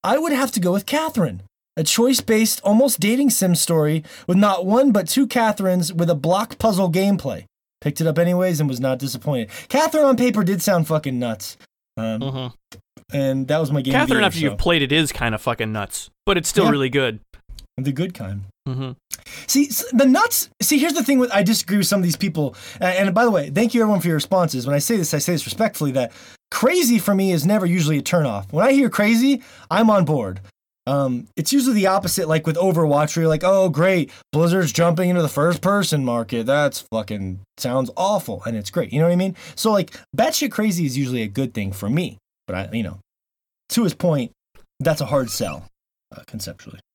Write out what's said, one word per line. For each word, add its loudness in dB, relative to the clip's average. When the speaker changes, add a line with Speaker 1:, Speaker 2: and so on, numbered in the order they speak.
Speaker 1:
"I 2
would 0
have 0
to -4
go 2
with -2
Catherine. -2
A -2
choice-based, 2
almost 4
dating 2
sim 2
story 0
with 2
not 2
one 4
but 2
two 2
Catherines 0
with 0
a 2
block -2
puzzle 2
gameplay. 0
Picked -4
it 0
up 0
anyways 2
and 0
was -4
not -2
disappointed." -6
Catherine 2
on 4
paper 2
did 0
sound 2
fucking -2
nuts. -6
Um, -6
Speaker 2:
Mm-hmm. -10
Speaker 1:
and -2
that 0
was -2
my 0
game 0
of 2
the -
Speaker 2:
Catherine, 2
Speaker 1:
year, 2
Speaker 2:
after -2
Speaker 1:
so. -2
Speaker 2:
you've -2
played 2
it, 0
is 2
kinda -2
fucking -4
nuts, -8
but 0
it's -2
still 2
Speaker 1:
Yeah. 4
Speaker 2:
really 0
good. 0
Speaker 1:
The -2
good -4
kind. -10
Speaker 2:
Mm-hmm. -8
Speaker 1:
See, 2
s-, -6
the 4
nuts, 2
see, 2
here's 0
the 0
thing 2
with, 2
I 2
disagree 0
with 0
some 0
of 0
these 0
people, -4
a-, 0
and 2
by 4
the 4
way, 0
thank 0
you 2
everyone 2
for -2
your 2
responses. 0
When 0
I 2
say 0
this, -2
I 0
say -2
this -2
respectfully, -2
that 0
crazy 2
for 0
me 2
is 0
never 2
usually 0
a -4
turnoff. -2
When 2
I 4
hear 4
crazy, 2
I'm 4
on 4
board. -2
Um, -2
it's -2
usually 2
the 2
opposite, 0
like 0
with 0
Overwatch, 2
where 0
you're 2
like, 0
"Oh, 4
great, 2
Blizzard's 2
jumping 2
into 2
the 0
first-person 0
market. -2
That's 0
fucking, -6
sounds -2
awful," -2
and -6
it's -10
great. -4
You -2
know 4
what 2
I 2
mean? -2
So, -2
like, -2
batshit 0
crazy -2
is -2
usually -2
a -4
good -4
thing -6
for -6
me. -2
But, -6
I, -6
you -4
know, -10
to 0
his 0
point, -2
that's 0
a -4
hard -2
sell, -8
uh, -20
conceptually. -16